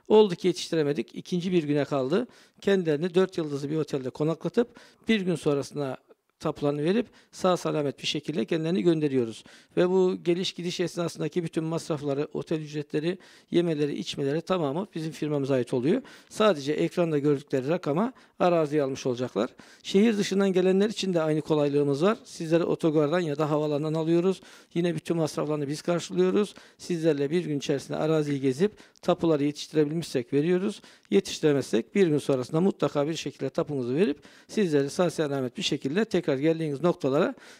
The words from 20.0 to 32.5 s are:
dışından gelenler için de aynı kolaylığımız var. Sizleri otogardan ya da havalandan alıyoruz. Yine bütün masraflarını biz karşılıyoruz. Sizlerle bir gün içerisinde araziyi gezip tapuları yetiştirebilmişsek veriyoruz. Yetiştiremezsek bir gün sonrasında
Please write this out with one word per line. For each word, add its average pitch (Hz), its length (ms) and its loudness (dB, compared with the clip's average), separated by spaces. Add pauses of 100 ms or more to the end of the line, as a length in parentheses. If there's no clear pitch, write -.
dışından 196 340 0
gelenler 185 360 4
için 190 260 -4
de 160 80 2
aynı 156 180 2
kolaylığımız 143 640 2
var. 214 220 2
Sizleri 165 400 0
otogardan 156 560 2
ya 147 180 -2
da 151 120 0
havalandan 151 440 0
alıyoruz. 170 460 2 (340)
Yine 170 200 0
bütün 160 220 -4
masraflarını 151 520 -2
biz 147 140 -6
karşılıyoruz. 185 720 0 (240)
Sizlerle 156 520 0
bir 175 140 0
gün 151 140 -4
içerisinde 139 380 -4
araziyi 151 440 0
gezip 139 320 0 (300)
tapuları 165 420 2
yetiştirebilmişsek 147 880 -2
veriyoruz. 180 480 0 (300)
Yetiştiremezsek 175 840 0
bir 196 120 6
gün 147 120 2
sonrasında 135 420 0